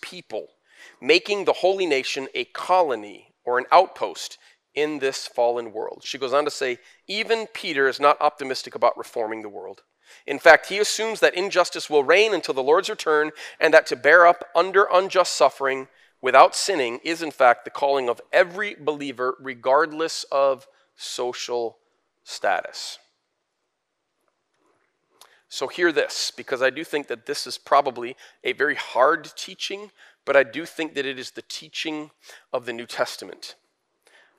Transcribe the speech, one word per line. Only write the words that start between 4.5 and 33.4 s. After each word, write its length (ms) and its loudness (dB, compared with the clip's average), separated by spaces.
in 260 -4
this 280 -4
fallen 440 -2
world." 320 -10
She 140 -10
goes 160 -6
on 120 2
to 60 -4
say, 280 -6
"Even 400 -4
Peter 420 -2
is 120 -2
not 200 2
optimistic 540 -4
about 240 0
reforming 460 -8
the 60 -12
world. 340 -16
In 120 -6
fact, 280 8
he 120 -4
assumes 400 -4
that 140 4
injustice 560 -2
will 140 4
reign 300 4
until 200 -4
the 100 -2
Lord's 260 2
return, 420 -2
and 140 2
that 140 8
to 80 -6
bear 300 8
up 300 4
under 300 4
unjust 480 2
suffering 560 0
without 340 8
sinning 440 -2
is, 220 -6
in 100 -8
fact, 340 4
the 60 -14
calling 360 -2
of 140 -4
every 440 0
believer, 640 -6
regardless 840 -2
of 420 0
social 840 -8
status." 760 -6
So 180 -8
hear 240 0
this, 400 -2
because 300 -6
I 80 4
do 140 -10
think 240 -8
that 180 -10
this 200 -8
is 120 -12
probably 580 -2
a 100 -4
very 220 -2
hard 600 0
teaching, 560 -12
but 120 0
I 80 8
do 220 -8
think 280 -8
that 120 -4
it 140 -8
is 120 -14
the 120 -16
teaching 680 -10
of 120 -6
the 80 -8
New 140 -12
Testament. 680 -8